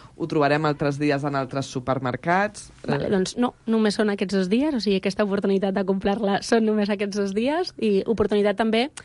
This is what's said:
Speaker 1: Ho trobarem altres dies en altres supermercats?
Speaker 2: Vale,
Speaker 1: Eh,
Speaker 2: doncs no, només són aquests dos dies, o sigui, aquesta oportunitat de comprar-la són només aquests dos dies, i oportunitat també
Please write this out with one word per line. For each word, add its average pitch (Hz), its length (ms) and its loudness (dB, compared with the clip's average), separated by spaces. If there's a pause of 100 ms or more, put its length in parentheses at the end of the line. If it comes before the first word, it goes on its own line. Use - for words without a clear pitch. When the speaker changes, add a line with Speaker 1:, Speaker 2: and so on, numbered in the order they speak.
(160)
Speaker 1:
Ho 165 120 -6
trobarem 147 360 2
altres 143 360 0
dies 143 240 2
en 143 100 -2
altres 135 320 -4
supermercats? 131 1040 -2 (160)
Speaker 2:
Vale, - 200 -2
Speaker 1:
Eh, - 40 -2
Speaker 2:
doncs 190 280 0
no, 240 160 0 (120)
només 220 280 2
són 214 160 0
aquests 202 240 -2
dos 190 140 0
dies, 269 240 2
o 254 80 -2
sigui, 196 180 2
aquesta 196 260 0
oportunitat 196 500 0
de 202 100 0
comprar-la 196 580 0
són 233 220 2
només 214 240 2
aquests 202 280 -2
dos 196 180 -2
dies, 285 460 -2
i 202 260 2
oportunitat 208 500 2
també 226 360 0 (120)